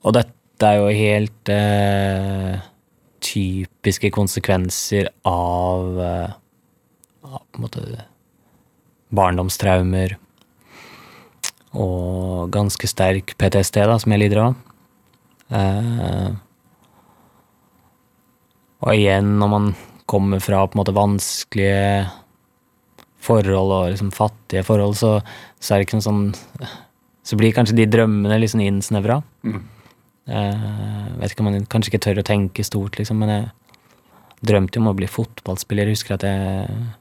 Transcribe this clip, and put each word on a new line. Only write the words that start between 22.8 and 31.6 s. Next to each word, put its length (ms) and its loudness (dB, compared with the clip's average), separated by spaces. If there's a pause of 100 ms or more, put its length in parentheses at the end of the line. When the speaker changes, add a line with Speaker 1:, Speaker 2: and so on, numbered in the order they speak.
Speaker 1:
forhold 480 2
og 160 0
liksom 240 -4
fattige 480 -2
forhold, 320 2
så, 220 2 (420)
så 160 -2
er 60 4
det 80 0
ikke 100 -2
noe 80 -2
sånn, 220 0 (1000)
så 140 -4
blir 160 6
kanskje 240 2
de 100 6
drømmene 480 2
liksom 240 0
innsnevra. 540 0 (260)
Speaker 2:
Mm. 220 -6 (640)
Speaker 1:
Eh, 800 -6 (100)
vet 140 -6
ikke 100 -6
om 60 0
man 240 -2